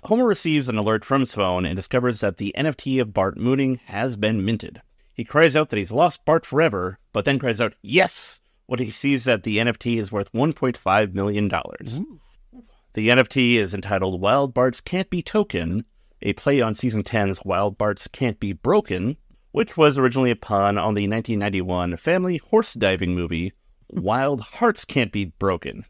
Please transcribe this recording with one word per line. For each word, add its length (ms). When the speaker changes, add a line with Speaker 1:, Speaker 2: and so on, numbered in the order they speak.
Speaker 1:
Homer 220
receives 420
an 80
alert 280
from 160
his 140
phone 300
and 120
discovers 440
that 160
the 200
N 100
F 100
T 220
of 160
Bart 240
mooning 380
has 300
been 280
minted. 380
He 100
cries 300
out 160
that 60
he's 160
lost 320
Bart 200
forever, 540
but 120
then 140
cries 220
out, 220
"Yes!" 580
when 140
he 100
sees 340
that 200
the 160
N 80
F 100
T 200
is 120
worth 240
one 200
point 220
five 380
million 320
dollars. 540
Speaker 2:
Ooh. 200
Speaker 1:
The 180
N 80
F 80
T 300
is 160
entitled 460
Wild 340
Bart's 260
Can't 280
Be 140
Token, 600
a 120
play 280
on 140
season 300
ten's 400
Wild 340
Bart's 300
Can't 320
Be 120
Broken, 640
which 240
was 220
originally 340
a 40
pun 420
on 160
the 120
nineteen 320
ninety-one 580
family 420
horse 360
diving 400
movie 380
Wild 500
Hearts 440
Can't 280
Be 140
Broken. 640